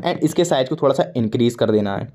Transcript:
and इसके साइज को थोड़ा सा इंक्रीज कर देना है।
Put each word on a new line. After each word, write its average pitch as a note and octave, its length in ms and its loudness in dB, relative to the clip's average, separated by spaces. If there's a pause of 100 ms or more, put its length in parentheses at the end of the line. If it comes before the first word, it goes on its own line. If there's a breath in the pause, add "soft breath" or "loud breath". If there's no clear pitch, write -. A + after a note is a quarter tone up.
and - 180 -4
इसके D#3 220 2
साइज C3+ 240 0
को - 60 -4
थोड़ा C3+ 200 2
सा F3 100 0 (120)
इंक्रीज A#2 380 0
कर A2 160 0
देना G#2 240 0
है। A2 200 -8